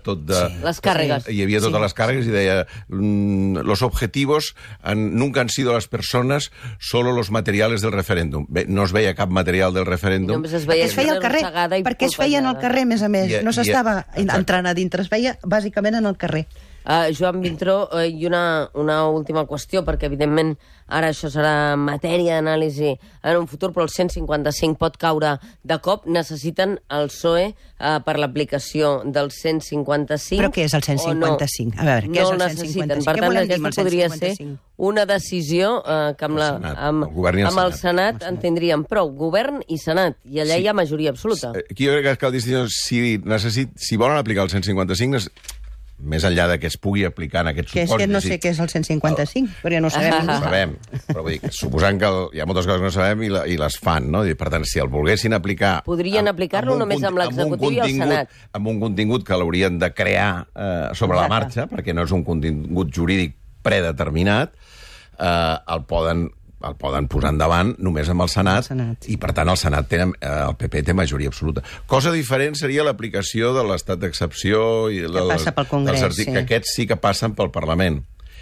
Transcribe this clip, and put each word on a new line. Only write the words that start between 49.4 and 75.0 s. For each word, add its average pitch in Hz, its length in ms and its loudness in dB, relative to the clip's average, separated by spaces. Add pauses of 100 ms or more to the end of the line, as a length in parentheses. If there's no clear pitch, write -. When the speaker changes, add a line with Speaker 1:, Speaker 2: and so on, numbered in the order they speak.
Speaker 1:
el 175 140 -14
Speaker 2:
perquè 170 180 0
no 160 80 2
sabem. 151 240 2
Speaker 3:
Ah. 160 240 2
Speaker 1:
Ho 139 60 -2
sabem, 92 320 0 (320)
però 80 160 -2
vull 82 80 -4
dir, 78 80 -6
que 78 100 -6
suposant 92 480 2
que 104 80 2
el, 92 280 0
hi 80 40 -8
ha 78 80 -2
moltes 90 220 0
coses 95 100 4
que 92 80 0
no 92 80 0
sabem 104 300 2
i 107 40 -2
la, 95 200 0
i 87 100 0
les 73 240 -2
fan, 80 260 2
no? 92 160 2
I, 80 140 0
per 92 100 -4
tant, 80 160 0
si - 140 -2
el 69 80 0
volguessin 80 480 2
aplicar 95 480 0
Speaker 3:
Podrien 175 460 0
Speaker 1:
amb, 196 100 -2
Speaker 3:
aplicar-lo 190 380 0
Speaker 1:
amb 233 80 0
un - 20 -4
Speaker 3:
només 202 160 0
Speaker 1:
conti-, 196 60 0
Speaker 3:
amb 180 100 0
l'executiu 156 320 0
Speaker 1:
amb 135 160 0
un 143 80 2
Speaker 3:
i 240 60 2
el - 20 2
Speaker 1:
contingut, 135 320 0
Speaker 3:
Senat. 143 140 0 (240)
Speaker 1:
amb 104 160 -4
un 113 100 0
contingut 107 480 0
que 95 160 0
l'haurien 87 380 2
de 90 120 2
crear, 95 600 0
eh, 87 400 -4
sobre 92 240 2
la 87 80 4
Speaker 2:
Exacte. - 80 2
Speaker 1:
marxa, - 320 -2
perquè - 260 -6
no 85 120 0
és 85 80 -2
un 90 100 2
contingut 78 720 -2
jurídic 85 400 0 (260)
predeterminat, 90 920 2 (640)
eh, 85 380 0 (180)
el 76 100 -4
poden, 82 440 0 (380)
el 69 80 -8
poden 69 320 -2
posar 71 240 0
endavant 85 480 2
només 80 320 0
amb 90 140 2
el 87 80 0
Senat, 107 320 2
Speaker 2:
El - 80 -
Senat. 117 360 -4
Speaker 1:
i, - 80 -2
per - 160 -4
tant, 80 160 2
el 95 80 4
Senat 73 320 0
té, 87 140 2
eh, 92 240 -2 (220)
el 73 100 -4
P - 100 -4
P - 140 -2
té 69 100 0
majoria 71 360 0
absoluta. 69 340 -4 (240)
Cosa 135 240 2
diferent 143 460 0
seria 139 260 0
l'aplicació 113 720 0
de 131 80 2
l'estat 92 380 -2
d'excepció 107 880 0
i 95 120 -4